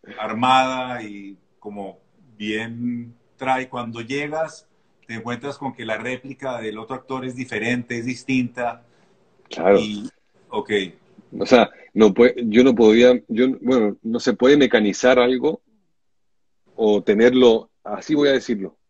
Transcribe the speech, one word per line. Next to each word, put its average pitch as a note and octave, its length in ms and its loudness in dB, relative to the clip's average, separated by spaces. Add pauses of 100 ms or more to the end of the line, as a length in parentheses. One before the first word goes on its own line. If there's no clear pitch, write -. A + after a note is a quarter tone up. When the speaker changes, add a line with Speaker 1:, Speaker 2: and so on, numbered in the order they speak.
(180)
Speaker 1:
armada B2+ 840 -2
y G2+ 340 -16 (220)
como G2+ 400 -14 (380)
bien A#2 760 -8 (220)
trae. C3 320 -4
Cuando A#2 340 -10
llegas, D3 680 -8 (380)
te A#2 80 -12
encuentras A#2+ 420 -10
con C3+ 160 -10
que A#2 140 -14
la A2 100 -6
réplica B2 640 -10
del G#2+ 180 -10
otro B2+ 180 -12
actor C3 280 -10
es B2+ 100 -10
diferente, A#2+ 640 -6
es A#2 60 -10
distinta. B2 760 -6 (680)
Speaker 2:
Claro. F#2+ 300 2
Speaker 1:
Y, G#2+ 320 -6 (400)
ok. G#2+ 200 -8 (680)
Speaker 2:
O G2 80 -4
sea, A#2+ 240 6 (240)
no G#2 180 6
puede, A#2+ 220 4 (120)
yo A2 160 4
no C3 120 4
podía, A#2 440 6 (100)
yo, A#2 180 0 (160)
bueno, A2+ 400 0
no A2+ 180 -4
se A#2+ 140 -2
puede C3+ 240 4
mecanizar A#2+ 600 2
algo B2+ 440 0 (1120)
o G#2 280 0
tenerlo, A#2 680 4 (140)
así G#2 300 -6
voy D3 140 2
a C#3 40 4
decirlo G#2+ 440 -4 (140)